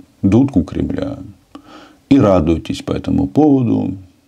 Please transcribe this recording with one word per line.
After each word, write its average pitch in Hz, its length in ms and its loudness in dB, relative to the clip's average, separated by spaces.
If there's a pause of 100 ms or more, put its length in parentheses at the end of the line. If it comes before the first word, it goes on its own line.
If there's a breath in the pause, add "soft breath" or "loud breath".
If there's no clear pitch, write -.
(220)
дудку 113 420 2
Кремля - 540 -6 (880 loud breath)
и 139 120 4
радуетесь 82 640 2
по - 100 -8
этому 80 340 -2
поводу. 110 720 0 (320)